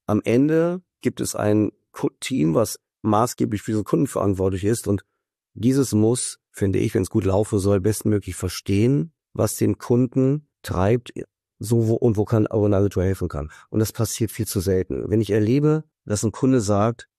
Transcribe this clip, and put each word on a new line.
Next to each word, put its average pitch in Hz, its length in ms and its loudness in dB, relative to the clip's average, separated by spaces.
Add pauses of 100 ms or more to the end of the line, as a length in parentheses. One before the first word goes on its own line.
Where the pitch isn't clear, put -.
am 104 180 0
Ende 160 560 2 (220)
gibt - 180 -4
es 117 160 -6
ein 104 340 2 (220)
Ku-, - 160 -4 (100)
Team, 156 360 0
was 113 260 0 (220)
maßgeblich 110 600 0
für 113 100 -6
diesen 107 120 -2
Kunden 160 220 0
verantwortlich 95 580 -2
ist. 107 240 -2
Und 101 160 -2 (480)
dieses 131 400 0
muss, 110 460 0 (120)
finde 98 280 -2
ich, 110 160 0
wenn 107 80 2
es 90 80 -4
gut 101 160 0
laufen 101 320 2
soll, 98 220 2
bestmöglich 104 560 -2
verstehen, 117 760 0 (220)
was 107 220 -2
den 107 200 0
Kunden 131 720 0 (140)
treibt, 101 500 -2 (460)
so 110 300 0
wo, 113 60 2
und 113 220 2
wo 107 80 0
kann 107 220 2
eine 104 300 0
Agentur 95 260 0
helfen 92 260 -2
kann. 76 220 -8 (180)
Und 107 120 -2
das 110 120 -2
passiert 110 380 -4
viel - 160 -6
zu - 140 -4
selten. 90 500 -2
Wenn 107 100 2
ich 104 100 -2
erlebe, 143 540 2 (220)
dass 104 180 -2
ein 107 80 0
Kunde 131 300 2
sagt, 104 460 0 (100)